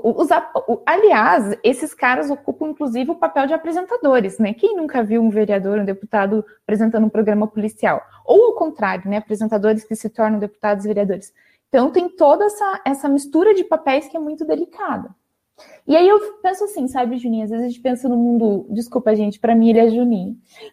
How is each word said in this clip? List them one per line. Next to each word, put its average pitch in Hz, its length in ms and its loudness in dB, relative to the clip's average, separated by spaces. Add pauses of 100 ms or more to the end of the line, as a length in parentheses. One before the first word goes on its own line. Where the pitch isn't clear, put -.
o-, 233 180 0
os 320 100 2
ap-, 330 240 0 (120)
o-, - 180 -2
aliás, 302 760 4
esses 269 300 0
caras 277 360 0
ocupam, 285 400 -6
inclusive, 262 420 -4
o 330 40 -4
papel 294 320 -2
de 302 60 -2
apresentadores, 320 840 -2
né? 208 160 0
Quem 415 220 0
nunca 294 280 -4
viu 226 180 0
um 226 80 4
vereador, 202 500 0
um 202 60 -2
deputado 202 600 -2 (180)
apresentando 220 420 0
um 214 40 2
programa 214 380 0
policial? 214 540 -4 (240)
Ou, 466 220 2
ao 440 60 0
contrário, 196 560 -4
né? 202 80 -2
Apresentadores 214 680 -2
que 220 120 -8
se 220 140 -8
tornam 214 300 -2
deputados 208 460 -4
e - 20 -6
vereadores. 202 460 -4 (360)
Então, 254 200 2
tem 359 200 0
toda 330 360 4
essa, 403 400 -2
essa 277 240 -4
mistura 320 460 2
de 370 80 0
papéis 302 440 0
que 330 100 -8
é - 20 -4
muito 311 260 -8
delicada. 311 640 -6 (800)
E 285 80 4
aí 349 120 6
eu 415 120 6 (220)
penso 381 240 -2
assim, 302 220 -6
sabe, 254 300 -4
Juninho? 226 260 -4
Às 208 80 -6
vezes 233 140 -4
a 247 40 -4
gente 240 120 -12
pensa 247 280 -2
no 240 80 0
mundo, 233 520 2
desculpa, 226 460 -2
gente, 208 240 -2
pra 226 160 2
mim 226 140 6
ele 226 100 4
é 233 100 6
Juninho. 226 460 -2 (380)